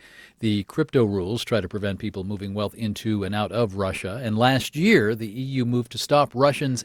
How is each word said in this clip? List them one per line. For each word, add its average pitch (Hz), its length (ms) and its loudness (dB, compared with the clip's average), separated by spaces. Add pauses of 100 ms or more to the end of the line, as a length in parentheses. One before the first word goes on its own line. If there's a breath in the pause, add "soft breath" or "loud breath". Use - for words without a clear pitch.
(400 loud breath)
The 104 240 0
crypto 143 400 2
rules 101 400 -2
try 110 160 0
to 90 80 -6
prevent 98 320 -4
people 98 240 -6
moving 98 280 -6
wealth 101 220 -2
into 107 480 -2
and 95 100 -4
out 104 200 -2
of 104 240 0
Russia, 98 480 -4
and 107 120 0
last 127 380 2
year, 147 400 4
the 110 260 -8
E 131 40 -4
U 131 200 -2
moved 120 280 -2
to - 60 -8
stop 147 360 2
Russians 135 500 2